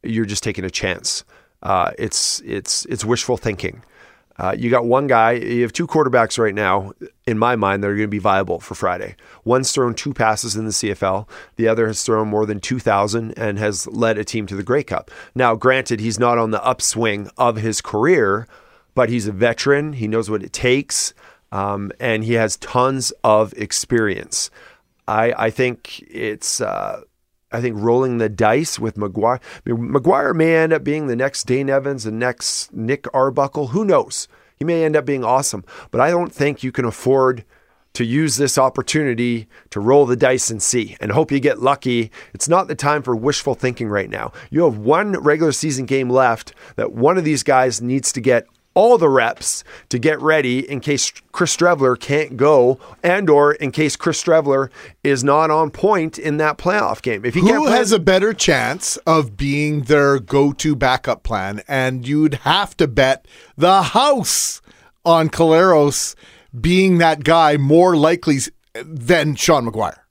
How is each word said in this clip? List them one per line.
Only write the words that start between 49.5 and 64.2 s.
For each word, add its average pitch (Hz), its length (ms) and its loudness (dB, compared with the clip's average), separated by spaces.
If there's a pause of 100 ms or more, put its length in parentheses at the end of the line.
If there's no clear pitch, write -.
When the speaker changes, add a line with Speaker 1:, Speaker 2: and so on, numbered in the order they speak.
Speaker 1:
to 123 80 -2
get 151 240 0
ready 139 360 2 (120)
in 143 100 -6
case 143 300 -2 (220)
Chris - 220 -2
Streveler 139 460 2
can't 143 380 -4
go 131 400 4 (240)
and 180 260 2
or 147 240 6
in 147 180 -4
case 147 260 -2
Chris - 280 -4
Streveler 139 460 2 (340)
is 135 180 2
not 151 280 2
on 156 200 2
point 185 480 0
in 147 200 -4
that 151 180 0
playoff 190 460 -2
game. 107 200 -4
If 120 120 -4
he 180 60 0
Speaker 2:
Who 190 80 6
Speaker 1:
can't 302 180 4
play 240 100 4
Speaker 2:
has 226 160 2
a 214 60 4
better 190 340 2
chance 135 640 -2 (100)
of 151 300 0
being 147 460 -2
their 139 360 4
go-to 139 560 0
backup 127 480 0
plan? 101 460 -4
And 131 400 -2
you'd 151 240 2
have 170 460 -2
to 156 100 4
bet 131 380 2 (320)
the 180 240 4
house 247 800 0 (420)